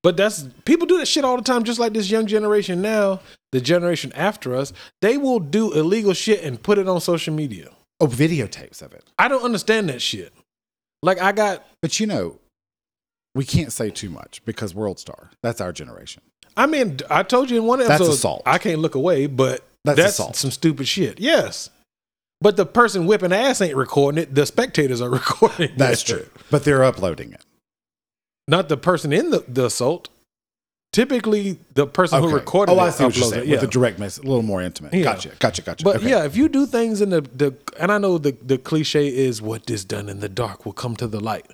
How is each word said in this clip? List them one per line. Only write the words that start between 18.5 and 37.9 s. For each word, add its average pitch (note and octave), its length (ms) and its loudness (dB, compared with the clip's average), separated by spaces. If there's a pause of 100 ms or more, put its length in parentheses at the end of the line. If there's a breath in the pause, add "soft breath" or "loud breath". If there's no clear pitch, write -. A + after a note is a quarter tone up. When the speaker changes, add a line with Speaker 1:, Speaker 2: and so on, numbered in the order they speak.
Speaker 1:
can't E3+ 220 -2
look D#3 160 -2
away, C#3+ 320 2
but C3 360 -2 (200)
Speaker 2:
That's D3 140 4
Speaker 1:
that's G3 160 6
Speaker 2:
assault. - 240 -4
Speaker 1:
some C3+ 140 -2
stupid C#3 360 0
shit. D#3 320 -2
Yes. G#3+ 500 0 (680)
But G#3 160 4
the F#3 100 2
person G3 400 2
whipping F#3 280 2
ass B3 260 0
ain't D#3+ 160 0
recording C#3+ 480 2
it. C#3 100 -8
The C#3+ 120 2
spectators C#3 560 0
are B2 80 -4
<laughs> - 0 -
recording D3+ 680 0
Speaker 2:
That's B2+ 280 2
Speaker 1:
it. - 100 -8
Speaker 2:
true. - 160 -8 (200)
But D3 140 2
they're C3+ 220 4
uploading F2 480 -2
it. - 80 -20 (1040)
Speaker 1:
Not F3 200 2
the D3+ 100 0
person D#3 360 0
in D4+ 160 2
the, G#3 180 0
the B2 200 0
assault. C#3 420 -2 (840)
Typically, G#3+ 680 0 (160)
the C#3 100 4
person C#3+ 340 2
who D#3+ 60 4
Speaker 2:
Okay. D#3 80 2
Speaker 1:
recorded F3+ 400 2
Speaker 2:
Oh, F#3 60 8
I F3 80 4
Speaker 1:
it D#3+ 60 -2
Speaker 2:
see C#3 100 0
what A#2 120 2
you're B2 100 2
Speaker 1:
uploads A#2 40 2
Speaker 2:
saying. G#2 140 -2
Speaker 1:
it. - 80 -6
Speaker 2:
With C3+ 80 4
Speaker 1:
Yeah. - 0 -
Speaker 2:
the B2 80 0
direct A2+ 320 0
message, G2+ 260 -8
a - 20 -4
little B2+ 140 2
more G2+ 180 -2
intimate. F2+ 320 -8
Speaker 1:
Yeah. F3+ 120 2
Speaker 2:
Gotcha, G#2+ 340 -2
gotcha, G#2 240 0
gotcha. - 220 -10
Speaker 1:
But G3+ 140 2
Speaker 2:
Okay. G#3+ 120 -2
Speaker 1:
yeah, G#3 160 2
if C#3+ 100 -6
you C#4+ 140 4
do C#4 160 2
things A3+ 340 -2
in G3+ 120 2
the, E3 100 2
the, C3+ 320 -2 (260)
and F3+ 120 0